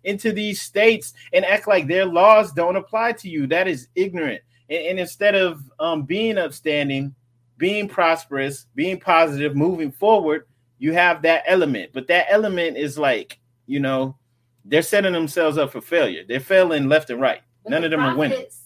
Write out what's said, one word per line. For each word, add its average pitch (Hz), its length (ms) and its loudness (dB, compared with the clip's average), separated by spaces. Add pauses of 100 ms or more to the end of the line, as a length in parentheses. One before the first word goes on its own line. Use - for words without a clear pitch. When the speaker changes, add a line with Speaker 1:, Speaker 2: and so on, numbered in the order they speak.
Speaker 1:
into 208 280 -4
these 208 300 -6
states 220 520 0 (200)
and 185 100 2
act 294 240 0
like 180 200 2
their 185 180 0
laws 190 460 6
don't 170 240 -2
apply 220 380 -4
to 214 160 -16
you. 151 180 -4
That 170 200 0
is 139 280 -6
ignorant. 175 460 -4 (280)
And, 156 160 -6
and 185 140 -4
instead 202 360 0
of, 170 280 0 (160)
um, 156 240 -2
being 202 340 -2
upstanding, 143 800 -4 (420)
being 202 300 -2
prosperous, 151 880 -2
being 185 240 -4
positive, 151 560 2
moving 160 360 0
forward, 160 540 0 (320)
you 151 160 -2
have 175 300 2
that 165 240 2
element. 147 440 0
But 131 160 -10
that 175 220 2
element 185 480 0
is 143 220 -6
like, 131 400 -2 (260)
you 139 140 -4
know, 135 360 -4 (480)
they're 151 200 2
setting 196 300 0
themselves 160 440 0
up 139 140 0
for 120 100 -12
failure. 113 460 -2
They're 127 120 -4
failing 156 480 2
left 151 220 2
and 123 120 -8
right. 127 200 0 (220)
Speaker 2:
But - 80 -10
Speaker 1:
None 160 100 0
Speaker 2:
the 170 60 -2
Speaker 1:
of 156 40 -6
them 156 100 0
are 139 140 -2
winning. 151 220 0
Speaker 2:
prophets - 280 -18